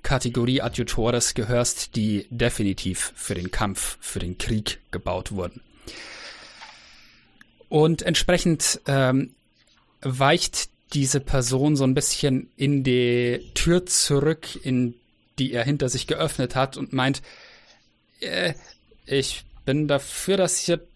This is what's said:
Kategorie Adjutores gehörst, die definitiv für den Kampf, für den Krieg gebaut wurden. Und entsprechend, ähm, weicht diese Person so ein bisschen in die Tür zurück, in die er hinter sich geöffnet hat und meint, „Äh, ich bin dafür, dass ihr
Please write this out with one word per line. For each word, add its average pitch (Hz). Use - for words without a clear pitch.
Kategorie 127
Adjutores 120
gehörst, 120
die 107
definitiv 110
für -
den 90
Kampf, -
für -
den 90
Krieg -
gebaut 90
wurden. 90
Und 156
entsprechend, -
ähm, 135
weicht 135
diese 139
Person 131
so 135
ein 131
bisschen 139
in 139
die 123
Tür 175
zurück, -
in 127
die 127
er 120
hinter 143
sich 123
geöffnet 143
hat 135
und -
meint, 131
„Äh, 175
ich -
bin 147
dafür, 143
dass 175
ihr 170